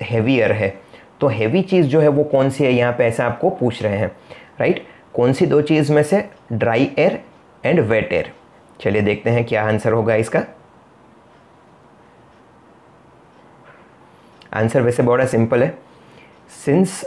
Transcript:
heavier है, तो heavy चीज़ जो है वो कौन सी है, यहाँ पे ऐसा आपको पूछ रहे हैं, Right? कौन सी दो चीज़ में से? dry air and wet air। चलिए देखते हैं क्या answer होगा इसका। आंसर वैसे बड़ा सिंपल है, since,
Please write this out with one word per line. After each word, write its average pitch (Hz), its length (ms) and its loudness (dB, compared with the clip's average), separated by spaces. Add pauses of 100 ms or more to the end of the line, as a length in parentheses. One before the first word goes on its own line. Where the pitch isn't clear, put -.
heavier 113 500 0
है, 101 280 -2 (400)
तो - 60 0
heavy 113 360 0
चीज़ 185 240 2
जो 143 140 2
है 151 80 4
वो 147 160 2
कौन 135 260 0
सी 139 140 -2
है, 127 80 2
यहाँ 120 200 2
पे 123 120 0
ऐसा 117 220 0
आपको 120 240 -2
पूछ 123 320 -4
रहे 104 140 -2
हैं, 101 160 -4 (480)
Right? 135 240 -2 (300)
कौन 123 180 2
सी 165 140 0
दो 147 160 2
चीज़ 151 300 0
में 147 100 4
से? 151 220 0 (280)
dry 117 460 0
air 170 220 0 (460)
and 139 220 0
wet 110 240 0
air। 82 120 -2 (560)
चलिए 107 220 0
देखते 104 280 -2
हैं 120 140 0
क्या 113 200 -2
answer 107 280 0
होगा 113 220 0
इसका। 113 280 -2 (4000)
आंसर 113 260 2
वैसे 120 220 0
बड़ा 123 240 4
सिंपल 117 360 0
है, 160 120 -2 (920)
since, 180 240 2 (140)